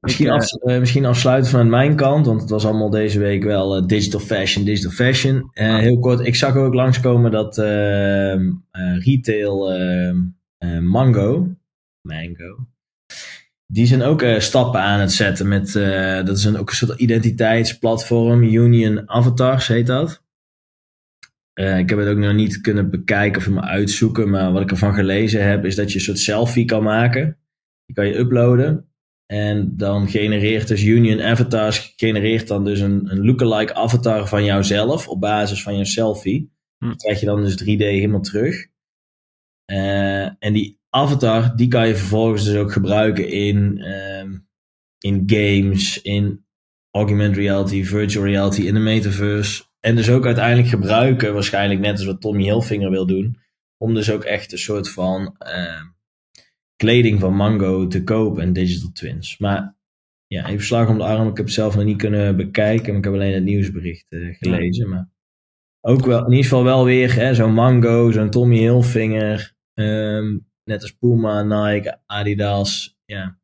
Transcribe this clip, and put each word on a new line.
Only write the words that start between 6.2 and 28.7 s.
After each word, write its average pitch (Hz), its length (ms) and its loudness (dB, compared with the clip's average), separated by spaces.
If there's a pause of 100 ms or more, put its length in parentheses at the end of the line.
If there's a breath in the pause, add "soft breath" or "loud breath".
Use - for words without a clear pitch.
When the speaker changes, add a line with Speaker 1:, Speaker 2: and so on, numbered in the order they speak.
Speaker 1:
ik 120 80 0
zag 135 220 0
ook 131 180 2
langskomen 123 560 2
dat, 107 280 -4
ehm, 101 920 0 (200)
eh, 90 340 -4
retail, 104 680 0
ehm, 90 440 -2 (420)
eh, 85 200 -6
Mango, 117 760 2 (540)
Mango, 85 580 -14 (1000 loud breath)
die 110 200 2
zijn 127 160 4
ook, 151 200 2
eh, 113 160 4
stappen 120 420 0
aan 101 200 2
het 92 120 0
zetten 98 360 0
met, 98 280 0
eh, 95 480 0
dat 95 120 -2
is 98 80 -2
een, 104 120 2
ook 98 140 -6
een - 60 -6
soort - 240 -2
identiteitsplatform, 117 1400 2
Union 113 680 4
Avatars 127 580 2
heet 117 180 2
dat. 139 380 -4 (1300)
Eh, 95 260 -2
ik 90 120 0
heb 107 80 0
het 101 100 0
ook 104 80 0
nog 101 180 2
niet 107 260 0
kunnen 104 300 0
bekijken 104 480 0
of 92 80 -4
helemaal 98 220 -2
uitzoeken, 104 640 0
maar 95 220 0
wat 98 100 0
ik 95 80 -2
ervan 98 240 2
gelezen 101 540 2
heb, 101 160 0
is 95 120 -2
dat 104 160 -2
je 98 60 -4
een 92 60 -4
soort 95 140 -4
selfie 117 460 0
kan 110 180 0
maken. 120 560 0 (460)
Die - 100 -18
kan 101 120 0
je 101 120 -2
uploaden. 123 720 2 (360)